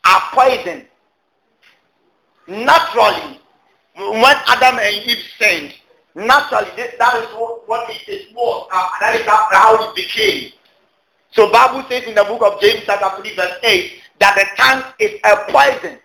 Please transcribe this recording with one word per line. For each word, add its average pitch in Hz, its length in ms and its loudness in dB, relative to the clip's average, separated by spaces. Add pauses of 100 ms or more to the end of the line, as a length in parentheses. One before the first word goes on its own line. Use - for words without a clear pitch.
are 185 160 4 (100)
poison. 175 560 0 (1600)
Naturally, 220 920 0 (560)
when 220 400 2 (120)
Adam 254 320 2
and 208 280 -4
Eve 233 160 -6 (160)
sinned, 170 340 -2 (400)
naturally, 226 640 0
that, 240 240 -10
that 240 240 2
is 226 120 -10
what, 226 340 -10
what 233 200 -4
it - 200 -16
is, 196 260 -12
was, 240 360 -2
uh, 185 180 -2 (100)
that 214 160 0
is 226 100 -4
how, 214 260 2
how 220 380 4
it - 60 -16
became. 190 560 -4 (800)
So 208 200 4
Bible 254 380 2
says 247 140 -4
in 220 120 -12
the 208 100 4
book 220 180 -6
of 202 180 0
James 208 240 2
chapter 202 360 -4
three - 120 -14
verse 180 300 -6
eight 208 380 -2 (180)
that 202 160 4
the 196 100 2 (160)
tongue 262 220 2 (160)
is 214 240 -2
a 208 280 2
poison. 262 540 2